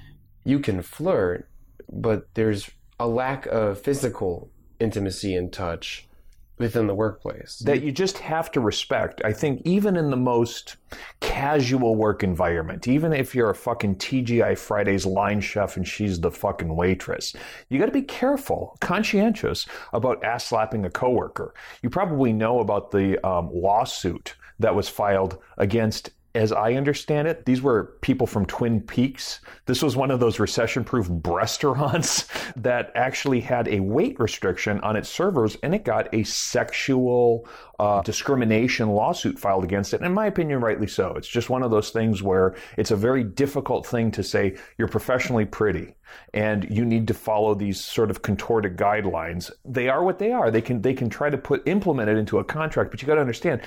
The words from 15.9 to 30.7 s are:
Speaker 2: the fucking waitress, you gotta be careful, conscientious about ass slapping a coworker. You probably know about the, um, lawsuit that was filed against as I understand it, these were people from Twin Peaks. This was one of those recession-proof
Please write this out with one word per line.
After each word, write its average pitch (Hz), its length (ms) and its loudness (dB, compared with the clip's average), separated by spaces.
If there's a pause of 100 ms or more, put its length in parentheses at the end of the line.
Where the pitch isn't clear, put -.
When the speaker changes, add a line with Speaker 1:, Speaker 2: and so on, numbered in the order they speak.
Speaker 2:
the 85 100 2
fucking 85 460 -4
waitress, - 580 0 (360)
you 135 100 0
gotta 226 140 2
be 277 80 2
careful, - 800 -2
conscientious 214 840 0 (280)
about 113 320 0
ass 120 220 -2
slapping 110 360 0
a 90 60 -2
coworker. 110 640 -2 (280)
You - 80 -2
probably 147 440 2
know 113 260 2
about 101 320 0
the, 98 340 4
um, 87 280 0
lawsuit 95 840 0 (240)
that 104 160 4
was 98 140 0
filed 95 480 0 (200)
against 110 520 0 (260)
as 110 160 2
I 110 220 2
understand 147 540 0
it, 165 180 -4
these 127 160 2
were 117 400 2
people 127 240 2
from 101 220 0
Twin 113 340 0
Peaks. - 580 -2 (280)
This 127 160 0
was 131 120 2
one 135 140 2
of 127 100 2
those 117 200 2
recession-proof 113 680 0 (200)